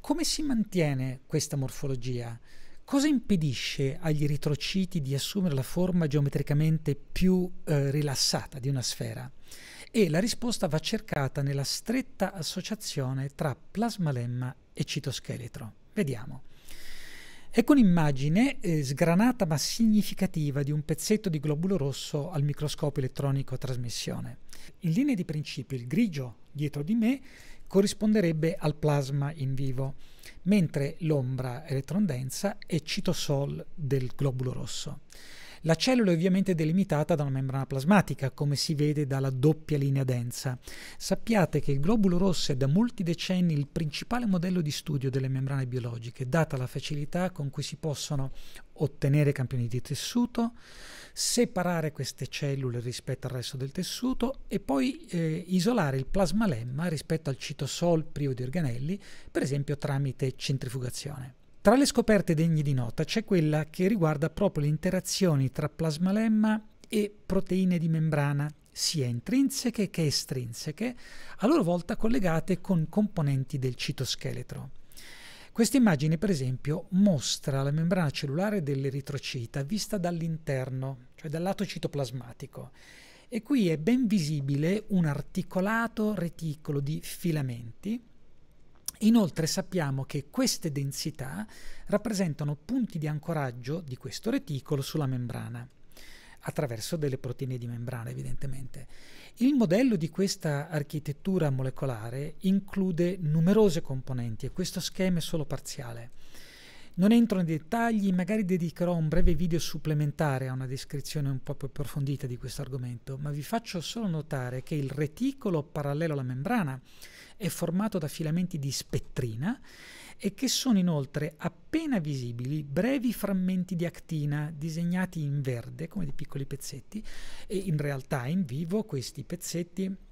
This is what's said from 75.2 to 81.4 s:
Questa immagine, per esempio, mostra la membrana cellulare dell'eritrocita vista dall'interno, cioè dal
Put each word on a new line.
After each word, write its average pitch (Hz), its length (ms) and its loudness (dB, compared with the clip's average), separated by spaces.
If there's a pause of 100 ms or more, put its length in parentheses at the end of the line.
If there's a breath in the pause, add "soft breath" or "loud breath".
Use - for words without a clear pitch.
Questa - 260 4
immagine, 160 420 6
per 202 120 2
esempio, 143 600 -2
mostra 160 760 4
la 143 80 0
membrana 165 380 2
cellulare 175 520 -2
dell'eritrocita 139 1040 -4
vista 202 340 -4
dall'interno, 139 1080 -4 (100)
cioè - 120 -12
dal 160 140 -4